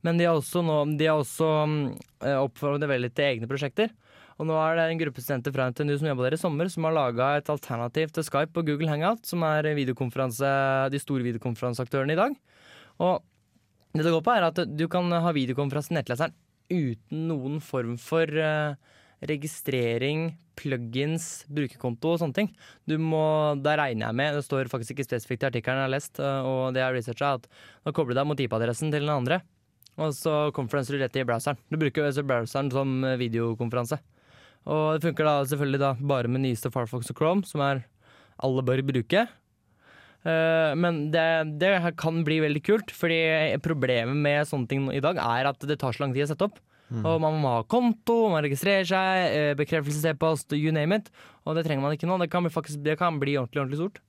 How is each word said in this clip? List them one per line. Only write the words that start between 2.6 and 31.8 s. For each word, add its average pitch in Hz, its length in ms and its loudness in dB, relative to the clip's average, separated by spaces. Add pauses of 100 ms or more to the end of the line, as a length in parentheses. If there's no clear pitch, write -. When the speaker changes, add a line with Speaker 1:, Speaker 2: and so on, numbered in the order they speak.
Speaker 1:
veldig 123 260 0
til 131 140 0
egne 117 240 -2
prosjekter. 143 400 0 (480)
Og 156 80 -4
nå 160 80 0
er 160 220 2
det 165 160 4
en 165 80 -4
gruppe 147 240 -2
studenter 135 280 -2
fra 131 140 0
N 123 80 -2
T - 80 -4
N 147 80 0
U 143 80 2
som 151 80 0
jobber 127 240 0
der 151 60 0
i - 20 -6
sommer, 165 320 0
som 165 140 -4
har 160 80 2
laget 135 500 2
et - 80 -4
alternativ 139 600 -4
til 165 100 -4
Skype 151 340 -2
og 170 100 -2
Google 147 220 0
Hangout, 165 380 -2
som 175 160 -2
er 151 320 2
videokonferanse, 135 1160 0
de 143 80 -2
store 131 260 -2
videokonferanseaktørene 123 840 -2
i 165 80 2
dag. 262 160 2 (640)
Og 175 220 2 (720)
det 156 100 0
det 165 100 4
går 160 80 2
på 233 140 4
er 185 100 4
at 165 160 0 (140)
du 160 120 0
kan 175 220 0
ha 170 220 2
videokonferanse 139 580 -2
i 170 80 0
nettleseren 131 340 -2 (380)
uten 151 580 -2
noen 147 340 -4
form 120 360 -4
for, 165 320 0
eh, 151 440 0 (680)
registrering, 139 960 -2 (200)
plugins, 135 960 -4
brukerkonto 143 640 -2
og 165 60 -2
sånne 151 140 -2
ting. 208 140 0 (400)
Du 156 100 0
må, 160 240 2 (400)
da 151 140 2
regner 120 320 0
jeg 113 80 -2
med, 147 180 2
det 143 120 -2
står 135 260 -2
faktisk 117 220 -6
ikke 135 120 -6
spesifikt 123 380 -4
i 139 60 0
artikkelen 123 320 -2
jeg 135 60 0
har 131 40 -2
lest, - 280 -6
eh, 139 280 -2
og 131 260 0
det 131 80 0
jeg 127 60 2
har 127 80 0
researchet, 120 260 -4
er 139 180 0
at - 80 -20 (360)
da 156 80 -2
kobler 135 220 0
du 131 60 4
deg 143 60 0
mot 147 140 -2
I 127 80 0
P-adressen 117 440 0
til 147 120 0
den 151 80 0
andre, 143 280 0 (560)
og 156 160 -2
så 151 400 0
conferencer 135 440 -2
du 139 80 -2
rett 123 120 -4
i 135 80 0
browseren. 120 320 -2 (140)
Du 156 100 -2